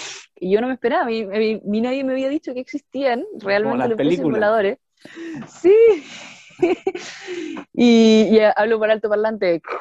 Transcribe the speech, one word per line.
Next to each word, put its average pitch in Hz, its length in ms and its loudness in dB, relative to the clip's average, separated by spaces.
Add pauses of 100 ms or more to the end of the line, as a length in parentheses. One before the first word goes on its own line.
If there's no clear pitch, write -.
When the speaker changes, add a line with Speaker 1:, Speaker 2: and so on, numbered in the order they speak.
(360)
Speaker 1:
y 190 160 -6
yo 208 80 4
no 247 80 -4
me 262 60 -4
esperaba, 277 320 -2
mi, 226 200 -4
mi, 214 380 -2
mi 208 180 -2
nadie 262 220 -4
me 262 80 -4
había 262 180 -4
dicho 285 240 -8
que 254 60 -10
existían 262 640 -6 (160)
Speaker 2:
Como 202 60 -12
Speaker 1:
realmente 214 300 -2
Speaker 2:
las 247 120 -2
Speaker 1:
los 220 120 -2
peces 285 260 0
Speaker 2:
películas. 262 60 0
Speaker 1:
voladores. 214 460 0 (720)
Sí. 370 260 2 (840)
<laughs> 349 1120 -6
Y, 226 580 6
y 220 80 6 (180)
hablo 220 220 0
por 214 120 0
alto 220 180 -2
parlante, 208 520 -2 (200)